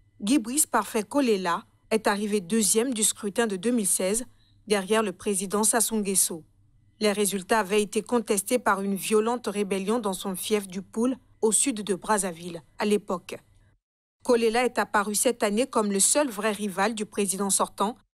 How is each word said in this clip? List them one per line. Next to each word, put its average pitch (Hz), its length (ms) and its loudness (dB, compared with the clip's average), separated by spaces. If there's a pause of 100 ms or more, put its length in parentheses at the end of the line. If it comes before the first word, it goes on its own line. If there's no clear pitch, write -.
(220)
Guy 220 160 2
Brice 247 300 0
Parfait 214 360 -2
Kolila 202 600 0 (260)
est 220 160 0
arrivé 208 340 0
deuxième 220 540 0
du 214 100 -2
scrutin 226 440 -2
de 208 80 -4
deux 196 160 -2
mille 220 160 0
seize, 208 380 -2 (420)
derrière 208 340 2
le 202 100 -2
président 202 520 -2
Sassou 226 320 0
Nguesso. 190 480 -2 (580)
Les 208 120 2
résultats 202 460 0
avaient 208 220 2
été 208 200 -2
contestés 233 580 0
par 196 220 0
une 196 140 -2
violente 220 520 0
rébellion 196 520 -2
dans 202 120 -2
son 185 240 -6
fief 208 320 -2
du 185 140 -10
Poul, 233 340 -2 (260)
au 220 120 4
sud 220 280 0
de 190 140 -2
Brazzaville, 175 680 -4 (160)
à 220 60 -4
l'époque. 208 540 -2 (880)
Kolila 233 400 4
est 240 120 -2
apparu 208 380 0
cette 233 260 2
année 214 240 2
comme 208 280 0
le 196 80 2
seul 294 260 4
vrai 208 240 -2
rival 202 440 -2
du 208 100 -6
président 196 440 -2
sortant, 202 460 0 (240)